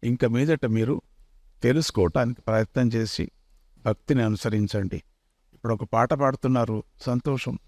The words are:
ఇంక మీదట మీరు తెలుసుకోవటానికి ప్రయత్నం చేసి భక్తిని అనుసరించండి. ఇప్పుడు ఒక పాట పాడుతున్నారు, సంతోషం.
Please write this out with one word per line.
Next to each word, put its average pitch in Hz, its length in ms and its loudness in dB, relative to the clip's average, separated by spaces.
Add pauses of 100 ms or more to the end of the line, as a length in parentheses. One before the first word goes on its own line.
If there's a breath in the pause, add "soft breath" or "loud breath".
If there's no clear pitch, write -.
ఇంక 123 180 0
మీదట 131 420 2
మీరు 113 360 0 (600)
తెలుసుకోవటానికి 120 760 2
ప్రయత్నం 110 480 0
చేసి 113 420 -2 (560)
భక్తిని 120 360 0
అనుసరించండి. 104 800 -2 (520)
ఇప్పుడు 113 200 -4
ఒక 104 100 -8
పాట 117 300 2
పాడుతున్నారు, 127 680 0 (180)
సంతోషం. 127 680 -4